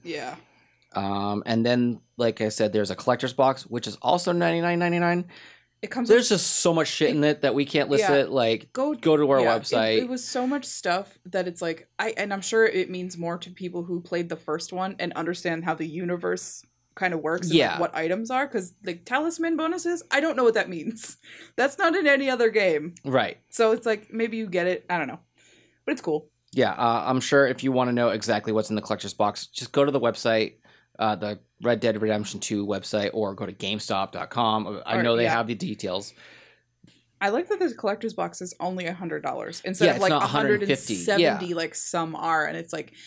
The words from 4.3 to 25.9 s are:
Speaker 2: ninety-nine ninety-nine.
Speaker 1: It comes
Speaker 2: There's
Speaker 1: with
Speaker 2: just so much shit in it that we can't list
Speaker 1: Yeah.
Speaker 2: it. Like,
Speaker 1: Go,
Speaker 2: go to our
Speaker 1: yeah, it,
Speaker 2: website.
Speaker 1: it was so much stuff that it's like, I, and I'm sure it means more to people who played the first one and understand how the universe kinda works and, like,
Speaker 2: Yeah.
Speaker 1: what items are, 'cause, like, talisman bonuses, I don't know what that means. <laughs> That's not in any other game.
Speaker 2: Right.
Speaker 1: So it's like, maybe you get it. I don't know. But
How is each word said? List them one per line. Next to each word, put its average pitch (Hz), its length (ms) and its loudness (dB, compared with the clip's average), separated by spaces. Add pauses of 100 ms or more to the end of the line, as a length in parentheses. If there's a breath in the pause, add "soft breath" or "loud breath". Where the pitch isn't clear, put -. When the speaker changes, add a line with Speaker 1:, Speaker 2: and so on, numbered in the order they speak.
Speaker 2:
ninety-nine 170 480 0
ninety-nine. 175 460 2 (560 loud breath)
Speaker 1:
It 208 100 -12
comes 247 180 -4
Speaker 2:
There's 240 200 6
Speaker 1:
with 190 100 4
Speaker 2:
just - 180 0
so 170 160 4
much 160 160 2
shit 143 220 2
in 147 120 2
it 147 200 4
that 127 120 2
we 143 80 2
can't - 260 0
list 143 140 4
Speaker 1:
Yeah. 160 120 4
Speaker 2:
it. 135 160 4
Like, 113 420 0
Speaker 1:
Go, 294 220 -2
Speaker 2:
go 156 200 4
to 147 160 4
our 135 80 6
Speaker 1:
yeah, 117 160 4
it, 110 60 -2
Speaker 2:
website. 110 380 2
Speaker 1:
it 247 100 -2
was 254 180 -6
so 254 180 -2
much 277 200 -2
stuff 190 520 -4 (100)
that 180 200 -2
it's 170 140 -8
like, 165 260 -6 (100)
I, 220 200 -2
and 202 160 -4
I'm 196 80 -6
sure 226 240 4
it 185 240 0
means 180 280 -8
more 170 200 -4
to 175 120 -12
people 175 340 -8
who 175 180 -6
played 175 260 -4
the 165 80 -4
first 165 380 -6
one 185 260 -4
and 170 140 -4
understand 165 500 -4
how 165 120 -2
the 156 120 -6
universe 180 760 -6 (320)
kinda 175 200 -2
works 170 300 -2
and, 160 80 2
like, 160 40 10
Speaker 2:
Yeah. 101 200 2
Speaker 1:
what 170 160 -2
items 185 340 -2
are, 262 160 0
'cause, 190 280 -6 (100)
like, 175 220 -10
talisman 330 500 0
bonuses, 339 560 -4
I 277 80 4
don't 302 160 0
know 254 80 2
what 226 120 6
that 196 120 0
means. 180 480 -8 (220 loud breath)
<laughs> - 180 -20
That's 269 220 0
not 339 180 2
in 339 120 2
any 269 220 4
other 240 200 4
game. 170 460 2 (100)
Speaker 2:
Right. 123 320 2 (120)
Speaker 1:
So 220 220 2
it's 247 140 0
like, 214 280 -2
maybe 226 220 -4
you 220 120 -4
get 175 200 0
it. 175 220 -2
I 175 80 0
don't 143 100 -2
know. 139 120 -12 (640 soft breath)
But 285 80 -2